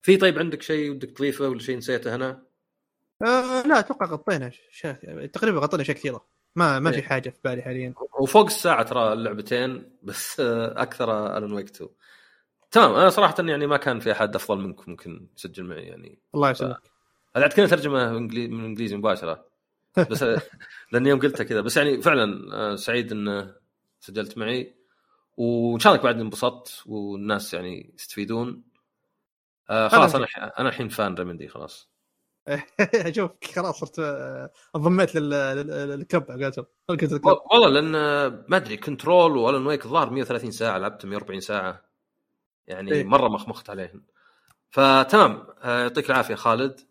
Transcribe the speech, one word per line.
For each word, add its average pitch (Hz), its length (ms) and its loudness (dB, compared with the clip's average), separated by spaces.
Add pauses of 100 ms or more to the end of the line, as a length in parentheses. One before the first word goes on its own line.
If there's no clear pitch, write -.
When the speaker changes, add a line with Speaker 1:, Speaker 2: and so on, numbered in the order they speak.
Speaker 1:
في، 190 140 8
طيب، 185 220 4
عندك 156 240 -4
شيء 151 280 -2
ودك 131 200 -10
تضيفه 139 380 -2
ولا 127 100 -4
شيء 123 180 -6
نسيته 120 400 -4
هنا؟ 131 260 -8 (800)
Speaker 2:
آه، 254 440 0
لا، 294 120 6
أتوقع 214 280 -2
غطينا 151 440 -4 (200)
أشياء، 147 560 -12
تقريبًا 196 320 0
غطينا 147 240 -2
أشياء 139 140 -2
كثيرة. - 360 -10 (240)
ما، 151 220 2
ما 151 120 2
Speaker 1:
إيه. 123 100 -2
Speaker 2:
في - 80 -10
حاجة 127 220 -4
في - 140 -20
بالي 123 180 -4
حاليًا. 127 320 -8 (260)
Speaker 1:
وفوق 190 240 8
الساعة 135 380 2
ترى 113 300 0
اللعبتين، 117 880 -6
بس، - 380 -10
آه، 117 420 -2
أكثر 107 560 -4
ألان 104 140 -6
ويك 98 180 -8
تو. - 180 -18 (840)
تمام، 170 240 8
أنا 175 160 8
صراحة، 180 280 4
يعني، 151 280 -2
ما 143 100 2
كان 127 240 -2
في 110 120 0
أحد 104 220 0
أفضل 101 240 -2
منكم 92 320 -10
ممكن 85 360 -16 (100)
يسجل 90 280 -14
معي، 87 180 -12
يعني. 85 360 -20 (160)
Speaker 2:
الله 143 180 2
Speaker 1:
ف 127 40 -4
Speaker 2:
يسلمك. - 240 -6 (560)
Speaker 1:
هذا 135 80 4
عاد - 80 2
كنا 202 140 6
ترجمة 143 520 2
إنجلي-، 117 300 -6
من 113 160 -8
إنجليزي 110 320 -6
مباشرة. 92 500 -2 (640)
بس 147 140 0
<laughs> - 680 -4
لأني 127 160 4
يوم 139 120 6
قلتها 131 240 0
كذا. 110 160 -2
بس، 117 160 -2
يعني، 143 260 2
فعلًا، 101 520 0
آه، 104 220 -4
سعيد 117 360 -4
إن 101 420 -6 (460)
سجلت 104 380 -10
معي، 120 360 -6 (640)
وإن 117 440 0
شاء 208 120 6
الله - 120 2
بعد 117 160 0
انبسطت - 680 -6
والناس، 101 680 -6
يعني، 90 440 -12
يستفيدون. 113 640 -8 (1080)
آه، 110 180 2
خلاص، 151 260 6
Speaker 2:
أهلًا - 20 0
Speaker 1:
أنا 123 100 0
Speaker 2:
فيك. - 100 -14
Speaker 1:
ح-، - 240 -10
أنا 127 80 0
الحين 117 200 -6
فان 98 260 -4
ريميدي 85 340 -10
خلاص. - 440 -18 (540)
Speaker 2:
<laughs> 147 480 -2
أشوفك 175 500 -2
خلاص 175 360 -6
صرت، - 180 -12
آه، 135 520 -8 (260)
انضميت 175 380 4
لل-، 147 160 0
لل-، 139 360 -2
لل-، 143 320 -8
للكلب 139 320 -2
حقتهم. 127 360 -6 (240)
هل 170 60 0
كنت 147 160 0
الكلب؟ 147 200 4
Speaker 1:
و-، - 220 2
والله، 226 140 8
لأن، 151 260 2
آه، 143 540 0
ما 180 80 2
أدري، 110 200 -4
كنترول 156 600 4
وألان 131 300 2
ويك 147 180 -4
الظاهر 131 260 0
مية 131 120 -4
وثلاثين 117 280 -4
ساعة 113 280 -4
لعبتهم، 98 320 -8
مية 101 60 -6
وأربعين 98 240 -10
ساعة. 95 420 -6 (840)
يعني، 95 260 -8
Speaker 2:
إيه. - 120 0
Speaker 1:
مرة 123 240 4
مخمخت 104 420 -8
عليهم. 95 320 -14 (680)
فتمام، 135 760 6 (160)
آه، 123 200 0
يعطيك 123 280 -2
العافية 123 240 2
خالد. 120 460 0 (100)